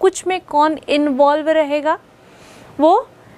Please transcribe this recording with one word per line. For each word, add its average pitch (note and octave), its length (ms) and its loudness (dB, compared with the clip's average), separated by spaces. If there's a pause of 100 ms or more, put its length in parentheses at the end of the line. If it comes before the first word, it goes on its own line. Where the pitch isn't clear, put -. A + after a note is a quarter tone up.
कुछ - 260 -2
में F4+ 140 -4
कौन D4+ 380 -2 (100)
इन्वॉल्व D4 640 0
रहेगा? D4+ 480 -2 (840)
वो F4 280 2 (300)